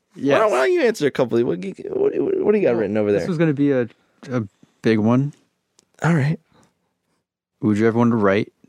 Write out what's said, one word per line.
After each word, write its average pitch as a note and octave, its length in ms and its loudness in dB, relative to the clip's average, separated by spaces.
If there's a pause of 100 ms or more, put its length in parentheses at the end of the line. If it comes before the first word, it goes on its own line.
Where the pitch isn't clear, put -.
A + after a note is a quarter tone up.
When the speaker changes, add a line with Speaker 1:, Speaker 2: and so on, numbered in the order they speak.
(140)
Speaker 1:
Why F3 80 -18
don't, - 20 -4
Speaker 2:
Yes. G#3+ 260 2
Speaker 1:
why - 160 0
don't F#4 60 2
you F4 100 0
answer G#3 240 0
a B2+ 60 0
couple A#2 260 0
of, A#2+ 80 2
what, E3+ 120 -4
what, - 840 -4
what G#3 100 2
do G#3+ 60 2
you F#3 60 0
got C3 80 2
Speaker 2:
Well, A#2 80 0
Speaker 1:
written G2+ 160 -2
over G#2 160 2
there? G2 80 0
Speaker 2:
this E2 80 -4
was E3 100 -4
gonna D#3+ 160 2
be C#3+ 160 0
a, B2 180 -2 (440)
a B2 100 -2 (400)
big A2+ 160 2
one. B2+ 340 2 (720)
Speaker 1:
All E3 120 2
right. D3 260 -2 (1200)
Speaker 2:
Would G#2+ 180 0
you A2 80 2
ever A2+ 120 0
want A#2+ 120 4
to A#2 60 0
write, G2+ 360 0 (160)